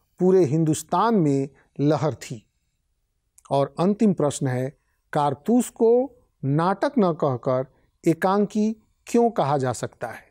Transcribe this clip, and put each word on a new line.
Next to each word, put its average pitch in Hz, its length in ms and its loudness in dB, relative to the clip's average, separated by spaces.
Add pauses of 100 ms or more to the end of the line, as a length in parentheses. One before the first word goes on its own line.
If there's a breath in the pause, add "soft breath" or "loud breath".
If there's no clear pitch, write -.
(200)
पूरे 185 240 4
हिंदुस्तान 165 720 0
में 143 340 0 (320 soft breath)
लहर 147 340 0
थी? - 300 -16 (1040)
और 139 280 -2
अंतिम 202 340 2
प्रश्न 147 340 -2
है, 127 220 -2 (440)
कारतूस 156 580 0
को 240 480 0 (240)
नाटक 175 560 0
न 185 140 4
कहकर 131 540 -2 (380)
एकांकी 202 720 0 (300)
क्यों 233 240 2
कहा 151 280 0
जा 131 140 -2
सकता - 360 -10
है? - 220 -18